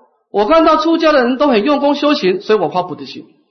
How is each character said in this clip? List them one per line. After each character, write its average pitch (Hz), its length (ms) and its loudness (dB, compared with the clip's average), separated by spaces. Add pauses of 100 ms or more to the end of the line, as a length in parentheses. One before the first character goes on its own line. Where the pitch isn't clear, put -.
(320)
我 208 160 0
看 320 180 4
到 311 120 4
出 330 200 0
家 330 140 2
的 269 120 2
人 247 140 -2
都 294 100 0
很 220 160 2
用 285 160 0
功 285 140 0
修 196 220 0
行， 190 260 -2
所 214 140 0
以 202 40 -2
我 160 100 -2
发 180 120 -2
菩 156 140 -8
提 143 100 -14
心。 - 220 -18 (240)